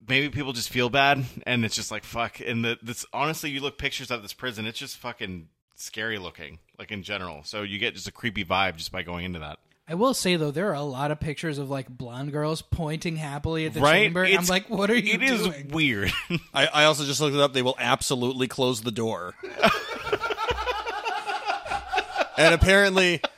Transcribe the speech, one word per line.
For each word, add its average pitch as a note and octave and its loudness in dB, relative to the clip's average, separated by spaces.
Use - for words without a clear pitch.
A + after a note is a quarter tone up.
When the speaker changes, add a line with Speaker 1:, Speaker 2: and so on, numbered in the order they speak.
Speaker 1:
maybe C3+ 2
people C#3 -4
just A#2 -4
feel B2 0
bad, C#3 4
and A#2 2
it's G#2+ -2
just - -6
like, G#2+ -8
fuck. A#2 -6
And A#2 -4
the, A#2 -2
this, A2+ -10
honestly, D3+ -4
you C#3 -6
look C#3 -6
pictures C#3 -6
of A#2+ -2
this G2+ -14
prison, A2 -6
it's A#2 -8
just C3+ -10
fucking F#2 -10
scary A2 -6
looking, E2 -12
like, G#2+ -14
in G2+ -6
general. F2+ -8
So G#2+ -8
you G2+ -6
get G#2+ -2
just F#2+ -12
a F#2+ -10
creepy G#2 -6
vibe F#2 2
just D#2+ -10
by F#2 -6
going F2 -6
into F2+ -8
that. D2+ -12
Speaker 2:
I D#3+ -6
will A#3+ 2
say, F3+ 2
though, D3+ -2
there F3+ -2
are E3 -2
a C#3+ -4
lot D3 -2
of D3+ -2
pictures D3+ -4
of, C#3 -6
like, C3+ -4
blonde B2+ -8
girls D3+ -2
pointing D#3+ -4
happily D#3 -2
at A#2 -6
the A#2+ -2
Speaker 1:
Right? D#3+ 8
Speaker 2:
chamber. F3+ 2
I'm F#3+ 6
Speaker 1:
It's, F3+ 2
Speaker 2:
like, F#3+ 0
"What G3+ 2
are A3 4
you G#3+ 4
Speaker 1:
it F3+ 0
is B3+ 4
Speaker 2:
doing?" D3 -2
Speaker 1:
weird. B2 2
<laughs> - -4
Speaker 3:
I, C#3 4
I D3+ 4
also D3+ 6
just C#3 0
looked D3 2
it C#3+ 4
up. C#3 4
They C3 4
will B2+ 2
absolutely B2+ 0
close B2+ 0
the A#2+ -2
door. G2+ -4
<laughs> F#4+ -10
And E3 8
apparently, F#3 6